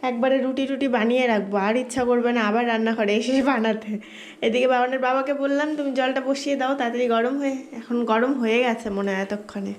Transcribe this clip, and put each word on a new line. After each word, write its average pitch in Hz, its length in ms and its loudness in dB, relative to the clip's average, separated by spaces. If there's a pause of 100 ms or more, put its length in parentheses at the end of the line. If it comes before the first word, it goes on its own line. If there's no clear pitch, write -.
একবারে 262 360 2
রুটি 262 280 0
টুটি 269 220 0
বানিয়ে 240 380 2
রাখবো, 202 300 0
আর 202 200 2
ইচ্ছা 254 280 -2
করবে 240 280 2
না 240 80 2
আবার 226 260 2
রান্নাঘরে 226 480 2
এসে 254 280 2
বানাতে। 220 560 0 (420)
এদিকে 247 280 2
বাবানের 254 300 2
বাবাকে 262 360 0
বললাম, 277 420 0
"তুমি 277 160 -2
জলটা 262 280 0
বসিয়ে 277 360 -2
দাও, 262 180 0
তাড়াতাড়ি 240 340 -2
গরম 233 300 2
হয়ে", 269 180 -2 (160)
এখন 240 320 -4
গরম 226 300 2
হয়ে 233 260 2
গেছে 226 300 0
মনে 196 240 -2
হয় 190 80 -2
এতক্ষণে। 202 560 -8